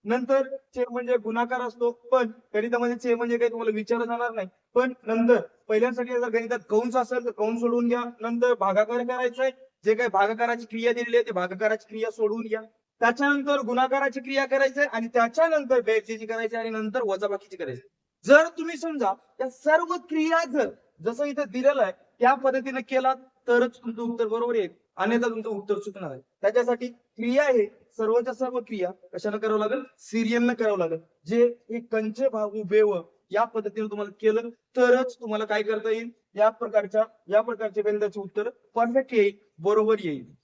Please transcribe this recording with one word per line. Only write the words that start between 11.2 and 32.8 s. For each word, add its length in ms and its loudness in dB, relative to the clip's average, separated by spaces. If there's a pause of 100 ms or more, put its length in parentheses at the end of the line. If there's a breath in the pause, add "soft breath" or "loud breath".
ते 60 -8
भागाकाराची 580 -2
क्रिया 220 -6
सोडवून 300 -2
घ्या, 200 -4 (400)
त्याच्यानंतर 600 2
गुणाकाराची 580 0
क्रिया 260 -2
करायची 340 0
आहे 100 2
आणि 240 -4
त्याच्यानंतर 680 2
बेरजेची 440 -2
करायची 300 -4
आणि 140 -4
नंतर 340 -4
वजाबाकीची 540 -4
करायची. 240 -8 (440)
जर 220 8 (100)
तुम्ही 200 -8
समजा 360 -2 (260)
या 120 -4
सर्व 440 2 (140)
क्रिया 420 0
जर 180 0 (340)
जसं 220 -2
इथं 260 -4
दिलेलं 300 2
आहे 100 2 (280)
त्या 160 6
पद्धतीने 460 -2
केलात 340 0 (320)
तरच 300 2
तुमचं 240 -10
उत्तर 260 -4
बरोबर 280 -2
येईल, 140 0 (280)
अन्यथा 320 0
तुमचं 200 -6
उत्तर 300 -4
चुकणार 320 -10
आहे. 100 -14 (200)
त्याच्यासाठी 460 0
क्रिया 560 -2
आहे, 220 4 (320)
सर्वच्या 360 0
सर्व 260 -4
क्रिया 320 -4 (220)
कशाला 240 -6
करावं 220 0
लागेल, 240 -2 (160)
सिरियलनं 540 0
करावं 240 0
लागेल. 220 -2 (280)
जे 160 4 (260)
हे 120 -6
कंचे 480 -2
भागू 360 -2
बेव 280 4 (380)